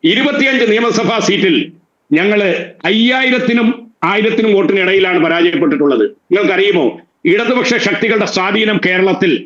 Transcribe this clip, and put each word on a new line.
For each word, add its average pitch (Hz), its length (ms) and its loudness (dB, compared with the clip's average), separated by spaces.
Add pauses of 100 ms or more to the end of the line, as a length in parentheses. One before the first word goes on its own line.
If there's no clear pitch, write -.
ഇരുപത്തിയഞ്ച് 262 680 0
നിയമസഭാ 220 480 0
സീറ്റിൽ 185 520 0 (400)
ഞങ്ങള് 190 540 0 (200)
അയ്യായിരത്തിനും 240 1040 0 (120)
ആയിരത്തിനും 214 500 0
വോട്ടിന് 196 260 2
ഇടയിലാണ് 185 400 0
പരാജയപ്പെട്ടിട്ടുള്ളത്. 151 880 2
നിങ്ങൾക്കറിയുമോ, 185 920 0 (260)
ഇടതുപക്ഷ 233 500 0
ശക്തികളുടെ 208 500 -2
സ്വാധീനം 202 600 -2
കേരളത്തിൽ 185 600 0